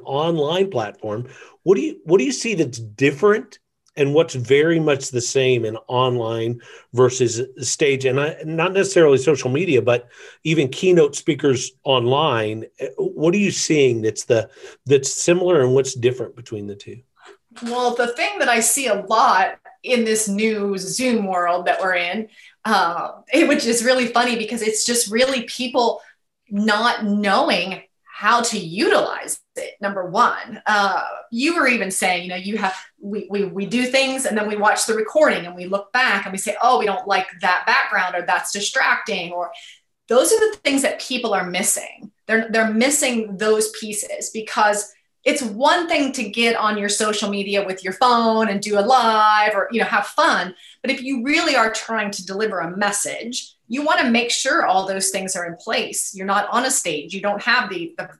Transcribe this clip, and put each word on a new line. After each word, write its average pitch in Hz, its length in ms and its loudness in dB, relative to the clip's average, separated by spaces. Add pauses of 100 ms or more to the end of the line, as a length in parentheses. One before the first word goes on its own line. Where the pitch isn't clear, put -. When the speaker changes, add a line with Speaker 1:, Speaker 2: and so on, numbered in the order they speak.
Speaker 1:
online 165 680 0
platform. 110 560 -6 (380)
What 180 100 6
do 247 60 0
you, 311 240 -4
what - 140 4
do - 60 2
you 277 60 -2
see 226 240 -4
that's 139 240 -2
different 147 800 0 (360)
and 143 200 -2
what's 160 200 2
very 147 460 4
much 143 300 0
the 123 100 -2
same 127 460 2
in 110 100 -6 (100)
online 120 720 0 (360)
versus 120 480 2 (140)
the 139 80 -10
stage? 131 420 0
And 131 120 2
I, 147 240 -2
not 165 300 -2
necessarily 175 460 4
social 131 320 2
media, 143 320 2
but 120 260 2 (360)
even 156 240 2
keynote 165 460 4
speakers 143 580 0 (120)
online. 120 800 2 (320)
What 151 380 0
are 208 40 2
you 196 120 2
seeing 135 500 2
that's 110 240 -4
the, 113 240 2 (380)
that's 135 260 4
similar, 180 480 2
and 127 140 4
what's 131 180 2
different 123 440 -2
between 107 320 -12
the 101 60 -10
two? 104 280 -18 (640)
Speaker 2:
Well, 240 300 0
the 240 120 0
thing 381 320 -4
that 277 100 0
I 233 120 4
see 262 260 0
a 202 160 -2
lot 220 560 2 (240)
in 233 220 2
this 220 220 0
new 202 520 -2
Zoom 202 480 -2
world 180 400 0
that 175 120 2
we're 185 180 0
in, 180 320 -4 (360)
uh, 175 460 0 (200)
it, 269 160 4
which 254 200 2
is 226 180 0
really 254 220 4
funny 240 300 2
because 214 260 -4
it's 214 240 -2
just 233 260 -2
really 262 300 2
people 247 580 -2 (480)
not 214 560 0
knowing 202 800 0 (220)
how 233 360 0
to 233 180 -4
utilize - 840 -2 (160)
it, 170 240 -10
number 202 260 -6
one. 220 600 -2
Uh, 196 360 2 (280)
you 277 260 -2
were 302 100 2
even 208 240 0
saying, 180 320 -2
you 180 60 -10
know, 180 80 -8
you 196 220 -6
have, 190 160 -2 (260)
we, 202 300 -8
we, 202 140 -2
we 185 220 -6
do 240 200 -2
things 262 400 -2
and 214 100 -2
then 214 120 -2
we 208 80 -4
watch 208 300 0
the 226 80 0
recording 220 520 2
and 175 80 -14
we 180 120 -12
look 196 260 -6
back 226 320 0
and 196 80 -10
we 190 60 -8
say, - 240 -6
"Oh, - 160 4
we 226 80 0
don't 190 220 -4
like 190 180 0 (140)
that 196 260 0
background," 202 480 0
or, 175 80 -2
"That's 175 300 -2
distracting," 196 800 -2
or 175 180 -6 (580)
those 277 240 4
are 440 80 4 (100)
the 415 140 -10
things 277 180 2
that - 180 -2
people 233 340 -4
are 180 140 -2
missing. - 600 -4 (160)
They're, 226 240 0
they're 220 220 2
missing 233 640 0
those 214 340 2
pieces 208 600 -8
because 208 640 -2 (320)
it's 294 180 0
one 285 460 2
thing 285 240 0
to 220 160 -6
get 233 280 0
on 214 200 0
your 202 120 -2
social 214 420 -2
media 196 340 -2
with 190 200 -8
your 190 80 -4
phone 226 560 2
and 202 120 -2
do 208 180 -2
a - 20 2
live 214 720 4
or, 190 160 -2
you 226 100 0
know, 190 60 0
have 208 220 0
fun. 202 460 0 (280)
But 240 80 -4
if 262 120 -2
you 254 220 -4
really 302 300 0
are 226 180 2
trying 214 400 -4
to 185 140 -10
deliver 196 320 -4
a 170 180 -6
message, 208 760 -6 (140)
you 269 160 -6
wanna 320 260 2
make 240 220 0
sure 294 340 0
all 190 200 2
those 190 240 -2
things 190 260 -6
are 175 100 -6
in 170 100 -10
place. - 580 -6
You're 190 120 -8
not 202 240 0
on 233 160 0
a 254 60 -2
stage. 160 420 -4
You 196 60 -8
don't 202 220 -4
have 233 280 0
the, 170 260 -8
the, 170 240 -10